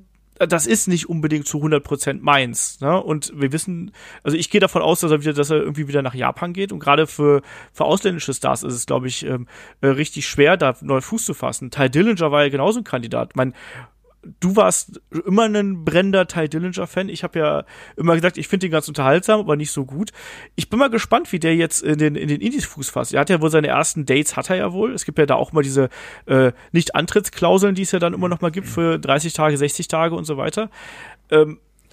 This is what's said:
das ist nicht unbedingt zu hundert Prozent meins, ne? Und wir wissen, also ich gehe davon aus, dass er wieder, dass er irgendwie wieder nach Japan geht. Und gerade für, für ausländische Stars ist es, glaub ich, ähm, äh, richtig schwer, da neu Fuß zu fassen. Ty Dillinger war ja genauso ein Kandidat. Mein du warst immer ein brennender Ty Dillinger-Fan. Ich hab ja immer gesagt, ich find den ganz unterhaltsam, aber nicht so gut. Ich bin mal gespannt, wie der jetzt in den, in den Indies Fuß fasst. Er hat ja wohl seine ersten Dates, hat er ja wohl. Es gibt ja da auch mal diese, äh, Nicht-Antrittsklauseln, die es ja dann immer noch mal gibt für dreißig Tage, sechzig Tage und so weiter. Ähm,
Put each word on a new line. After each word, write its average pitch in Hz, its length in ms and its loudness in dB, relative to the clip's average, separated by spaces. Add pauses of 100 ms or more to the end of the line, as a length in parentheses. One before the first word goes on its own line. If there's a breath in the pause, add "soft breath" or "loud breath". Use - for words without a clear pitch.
(480)
das 165 200 0
ist 220 200 2
nicht 175 220 -2
unbedingt 156 360 -2
zu 147 140 -4
hundert 151 240 2
Prozent 139 400 -4
meins, 135 560 0
ne? 165 240 0
Und 156 320 -6
wir 139 160 -2
wissen, 175 400 -6 (320 loud breath)
also 147 140 0
ich 170 120 -4
gehe 202 120 4
davon - 200 2
aus, 165 200 2
dass 160 100 2
er 151 80 4
wieder, 147 140 -2
dass 143 160 0
er 156 80 4
irgendwie 147 320 -4
wieder 139 120 0
nach 127 120 -4
Japan 127 400 -2
geht. 196 180 -6
Und 175 80 -10
gerade 147 280 4
für, 147 340 2 (320 loud breath)
für - 100 -2
ausländische 170 500 -2
Stars 131 300 -2
ist 135 100 -6
es, 120 120 -8
glaub 127 180 -2
ich, 127 220 -8
ähm, 123 220 -6 (340 loud breath)
äh, 135 60 2
richtig 143 420 -2
schwer, 151 260 4
da 143 240 0
neu 139 220 -2
Fuß - 240 -6
zu 160 80 -4
fassen. 127 380 -8
Ty 135 180 0
Dillinger 165 420 2
war 147 120 4
ja 143 60 2
genauso 156 300 0
ein 214 60 -6
Kandidat. 117 500 -6
Mein 127 180 0 (880 loud breath)
du 190 160 0
warst - 420 2 (260)
immer 202 180 4
ein 202 420 -2
brennender 185 420 2
Ty 160 220 -4
Dillinger-Fan. 180 580 -6
Ich - 160 -12
hab 175 140 -6
ja 151 260 0 (320 loud breath)
immer 170 200 2
gesagt, 170 220 0
ich 135 120 -10
find 190 120 0
den 180 100 -4
ganz 156 180 0
unterhaltsam, 156 500 2
aber 151 160 0
nicht 147 160 -4
so 139 140 -4
gut. 151 260 -6 (440 loud breath)
Ich - 140 -6
bin 214 80 -2
mal 277 120 4
gespannt, 233 420 0
wie 180 80 -2
der 165 160 2
jetzt 165 260 0
in 151 160 0
den, 151 180 2
in 156 120 -6
den 147 140 -2
Indies 262 240 -4
Fuß - 240 -10
fasst. 123 240 -6
Er 135 80 2
hat 147 80 0
ja 175 100 2
wohl 156 100 2
seine 151 180 2
ersten 143 380 -2
Dates, 139 300 0
hat - 140 -6
er 185 80 0
ja 175 160 -2
wohl. 214 200 -2
Es - 120 -10
gibt - 140 -4
ja 151 60 6
da 135 100 2
auch - 180 -2
mal 156 100 4
diese, 135 240 2 (380 loud breath)
äh, 127 260 4 (220 loud breath)
Nicht-Antrittsklauseln, 185 1040 2
die 190 80 -2
es 185 100 -6
ja 185 60 2
dann 175 140 0
immer 180 140 -2
noch 175 140 -4
mal 170 100 0
gibt 170 160 -8
für 165 320 0
dreißig 143 320 0
Tage, 156 260 2
sechzig 147 300 -2
Tage 165 280 0
und 170 100 -6
so 156 100 -4
weiter. 208 340 -4 (600 loud breath)
Ähm, 156 280 4 (340 loud breath)